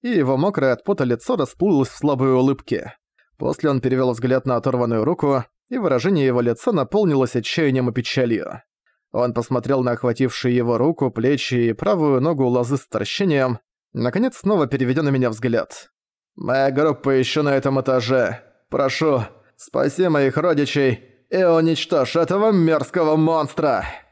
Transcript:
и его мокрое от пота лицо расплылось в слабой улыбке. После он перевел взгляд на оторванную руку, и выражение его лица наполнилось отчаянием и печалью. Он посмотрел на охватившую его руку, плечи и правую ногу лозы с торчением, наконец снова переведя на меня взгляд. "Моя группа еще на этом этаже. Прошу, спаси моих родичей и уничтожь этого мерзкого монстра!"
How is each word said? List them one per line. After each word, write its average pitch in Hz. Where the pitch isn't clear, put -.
и 247
его 143
мокрое 143
от -
пота 190
лицо 123
расплылось 156
в -
слабой 135
улыбке. 127
После 147
он 135
перевел 127
взгляд 127
на 131
оторванную 117
руку, 139
и 247
выражение 165
его 123
лица 120
наполнилось 156
отчаянием 131
и 110
печалью. 117
Он 120
посмотрел 127
на 123
охватившую 123
его 120
руку, 135
плечи 131
и 117
правую 151
ногу 143
лозы 123
с -
торчением, 131
наконец 170
снова 185
переведя 131
на 143
меня 127
взгляд. 113
"Моя 135
группа 143
еще 135
на 139
этом 135
этаже. 127
Прошу, 135
спаси 143
моих 143
родичей 143
и 185
уничтожь 165
этого 185
мерзкого 160
монстра!" 151